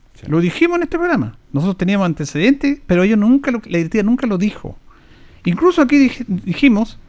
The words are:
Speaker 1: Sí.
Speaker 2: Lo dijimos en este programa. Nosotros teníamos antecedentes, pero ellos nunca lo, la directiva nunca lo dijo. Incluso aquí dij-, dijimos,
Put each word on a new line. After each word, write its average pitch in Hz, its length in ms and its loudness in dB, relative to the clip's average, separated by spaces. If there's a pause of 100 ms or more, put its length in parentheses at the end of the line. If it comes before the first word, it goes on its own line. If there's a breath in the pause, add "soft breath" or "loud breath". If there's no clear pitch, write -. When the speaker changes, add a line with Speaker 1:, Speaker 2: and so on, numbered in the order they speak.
(140)
Speaker 1:
Sí. - 120 -20
Speaker 2:
Lo 156 140 2
dijimos 330 360 0
en 349 60 -2
este 330 160 -4
programa. 294 400 -2 (140)
Nosotros 180 260 -2
teníamos 196 260 0
antecedentes, 214 800 0
pero 180 180 2
ellos 214 140 2
nunca 262 320 2
lo, 233 140 -4
la 170 140 -4
directiva 170 240 -2
nunca 240 240 0
lo 208 120 -2
dijo. - 380 -6 (680 soft breath)
Incluso 330 380 2
aquí 269 260 4
dij-, - 180 -8
dijimos, 202 720 0 (100)